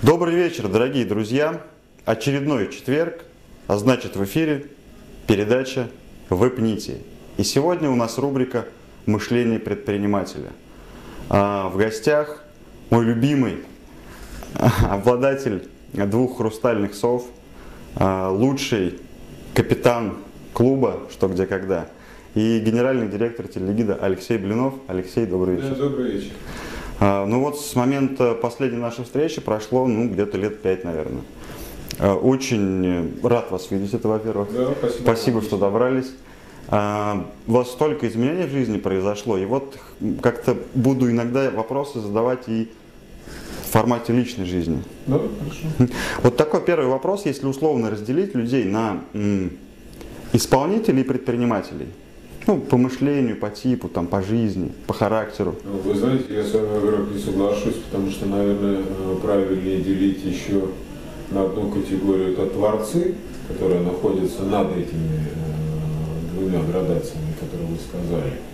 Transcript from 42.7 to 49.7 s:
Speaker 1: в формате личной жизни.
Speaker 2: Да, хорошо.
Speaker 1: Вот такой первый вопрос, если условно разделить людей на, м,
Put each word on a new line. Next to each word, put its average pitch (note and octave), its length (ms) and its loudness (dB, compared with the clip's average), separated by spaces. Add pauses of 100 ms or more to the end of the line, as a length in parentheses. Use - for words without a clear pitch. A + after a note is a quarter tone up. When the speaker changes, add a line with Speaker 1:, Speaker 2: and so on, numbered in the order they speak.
Speaker 1:
в - 60 -8
формате A#2 400 4
личной A#2+ 320 0
жизни. E2+ 360 0 (240)
Speaker 2:
Да, C3+ 140 2
хорошо. C#3 760 -2 (300)
Speaker 1:
Вот - 140 6
такой D3+ 240 2
первый D#3+ 260 2
вопрос, E3+ 380 0
если C#3 200 -2
условно C3+ 460 0
разделить B2+ 420 -2
людей A#2+ 300 2
на, G2+ 380 0 (120)
м, G2+ 380 0 (800)